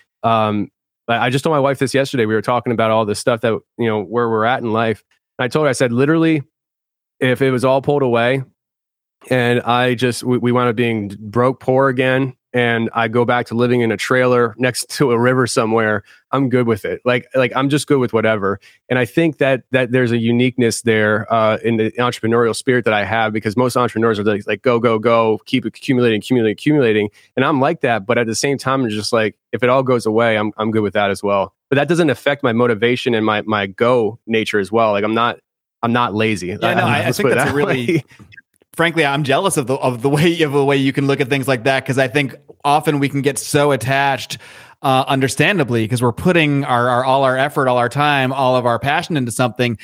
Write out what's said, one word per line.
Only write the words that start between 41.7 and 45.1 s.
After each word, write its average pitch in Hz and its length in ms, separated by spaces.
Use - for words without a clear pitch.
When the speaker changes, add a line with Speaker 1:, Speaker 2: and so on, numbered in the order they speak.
Speaker 2:
'Cause 127 120
I 131 100
think 139 280
often 147 360
we 139 100
can 139 120
get 135 180
so 147 320
attached, 135 680
uh, 135 240
understandably, 135 800